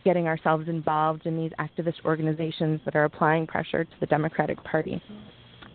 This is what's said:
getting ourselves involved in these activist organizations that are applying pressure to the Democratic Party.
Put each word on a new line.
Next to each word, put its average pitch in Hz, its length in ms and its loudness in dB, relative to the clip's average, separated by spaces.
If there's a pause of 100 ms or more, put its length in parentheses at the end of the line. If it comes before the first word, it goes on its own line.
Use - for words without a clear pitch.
getting 175 240 4
ourselves 160 400 2
involved 156 580 0
in 165 120 -2
these 160 220 -2
activist 160 460 -4
organizations 156 800 0
that 143 100 -2
are 151 100 6
applying 156 420 2
pressure 160 380 -2
to - 140 -10
the - 80 -2
Democratic 151 560 0
Party. 175 380 -2 (720)